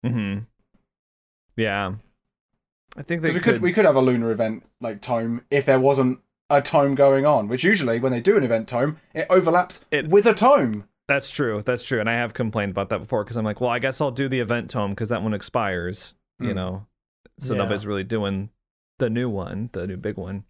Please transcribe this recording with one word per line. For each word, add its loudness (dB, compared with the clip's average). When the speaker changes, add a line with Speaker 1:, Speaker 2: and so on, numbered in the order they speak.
Speaker 1:
Mm-hmm. -2
Yeah. 0
I -14
think -6
they 0
Speaker 2:
'Cause -2
we 0
could, 2
Speaker 1:
could -4
Speaker 2:
we 2
could 4
have 6
a 4
lunar 2
event, -2
like, -8
tome -4
if 2
there 6
wasn't 4
a 6
tome 2
going 6
on, 4
which -4
usually 2
when 0
they -2
do 4
an 2
event 0
tome, -2
it -4
overlaps 2
Speaker 1:
It -2
Speaker 2:
with 6
a 6
tome. 4
Speaker 1:
That's -2
true. -2
That's -2
true. -2
And -2
I 0
have -4
complained -2
about -4
that -2
before -4
'cause -8
I'm -2
like, -4
"Well, 0
I 0
guess -4
I'll 0
do -4
the -2
event -2
tome -4
'cause -6
that -2
one -2
expires," -4
you -4
Speaker 2:
Mm. -4
Speaker 1:
know? -6
So -6
Speaker 3:
Yeah. -2
Speaker 1:
nobody's -2
really -4
doing -4
the 0
new -2
one, -8
the -6
new -8
big -6
one. -10